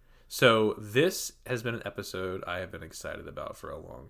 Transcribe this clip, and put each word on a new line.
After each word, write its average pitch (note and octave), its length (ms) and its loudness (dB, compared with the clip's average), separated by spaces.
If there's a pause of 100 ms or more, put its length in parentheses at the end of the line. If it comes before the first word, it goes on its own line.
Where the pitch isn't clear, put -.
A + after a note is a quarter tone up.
(260)
So A2 520 6
this A#2 540 2 (120)
has B2 180 -4
been A#2 120 -2
an - 100 -6
episode F#2+ 600 -6
I F2 140 -4
have F2+ 120 -8
been E2+ 100 -12
excited - 460 -10
about C#2+ 300 -10
for D2 100 -12
a D2+ 100 -8
long E2+ 320 -14